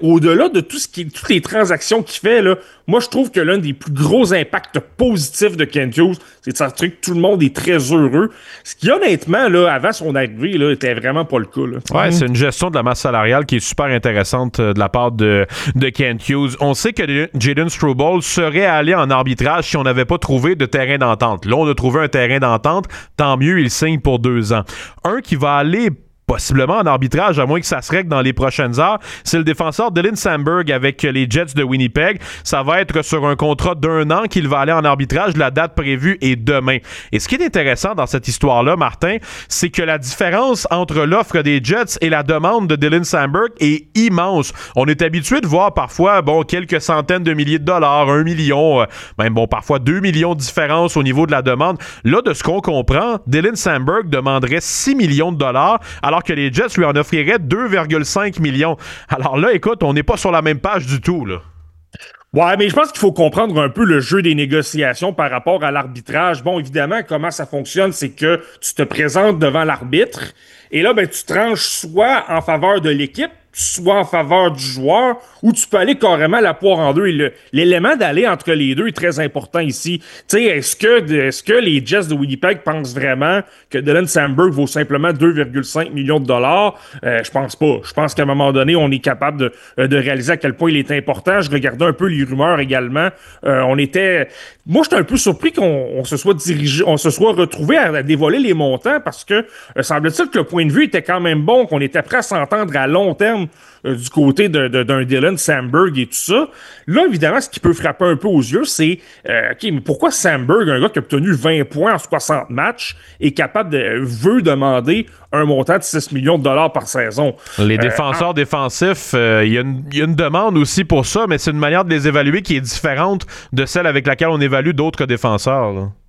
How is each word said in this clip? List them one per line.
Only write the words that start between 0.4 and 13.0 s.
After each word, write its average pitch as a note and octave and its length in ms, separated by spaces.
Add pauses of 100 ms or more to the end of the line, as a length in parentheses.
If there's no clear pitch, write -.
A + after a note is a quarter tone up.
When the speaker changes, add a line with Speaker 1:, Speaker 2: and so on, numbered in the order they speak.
Speaker 1:
de G#3 120
tout - 180
ce - 80
qui, E3+ 220
toutes - 200
les F#3+ 120
transactions G#3 640
qu'il - 160
fait, A3+ 200
là, F#3+ 140 (320)
moi, G#3+ 140
je A#3+ 80
trouve B3+ 220
que F#3 100
l'un F3 180
des D3 160
plus - 180
gros E3+ 400
impacts - 460 (180)
positifs G3+ 640
de D#3 80
Kent C3 320
Hughes, F3 180 (240)
c'est B2+ 120
de - 40
s'assurer D#3 360
que - 100
tout F3+ 100
le E3+ 80
monde F#3 220
est C#3 120
très F3 220 (160)
heureux. D#3+ 380 (340)
Ce - 100
qui, E3+ 160
honnêtement, B3+ 600
là, F3 200
avant C#3+ 220
son D#3+ 220
arrivée, C3+ 420
là, D3 140
était B2+ 240
vraiment C3+ 320
pas C#3 120
le A2 60
cas, C#3 220
là. B2 120 (120)
Speaker 2:
Ouais, F3 160
Speaker 1:
Mhm. E3+ 60
Speaker 2:
c'est E3 140
une B2 80
gestion C#3+ 360
de D#3 60
la B2+ 60
masse B2 180